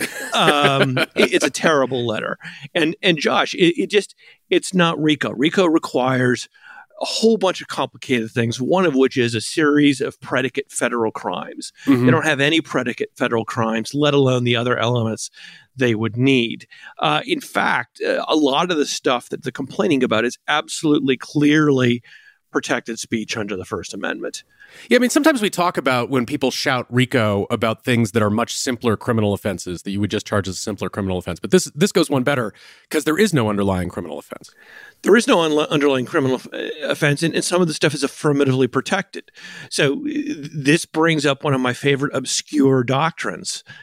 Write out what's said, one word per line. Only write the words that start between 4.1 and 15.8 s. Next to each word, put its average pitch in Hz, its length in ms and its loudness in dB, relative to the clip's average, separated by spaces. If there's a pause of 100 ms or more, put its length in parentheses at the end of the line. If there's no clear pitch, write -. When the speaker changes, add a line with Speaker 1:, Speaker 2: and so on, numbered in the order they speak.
Speaker 1:
it's 180 240 0
not 170 280 2
rico. 147 300 0
rico 156 340 2
requires 127 840 0 (520)
a - 40 -6
whole 226 320 2
bunch 185 220 -2
of 139 80 -14
complicated 123 640 -4
things, 117 300 -2
one 170 240 2
of 160 80 2
which 131 240 4
is 120 160 2
a 110 80 -2
series 147 580 2
of 131 220 -8
predicate 131 500 -4
federal 117 400 -2
crimes. - 640 -8 (120)
Speaker 2:
Mm-hmm. 127 200 4
Speaker 1:
They - 60 6
don't 160 120 2
have 151 160 0
any 156 220 2
predicate 123 540 -4
federal 117 300 0
crimes, 113 500 -2
let 147 180 2
alone 131 300 4
the 120 120 2
other 120 220 0
elements 113 540 -2 (440)
they 123 200 2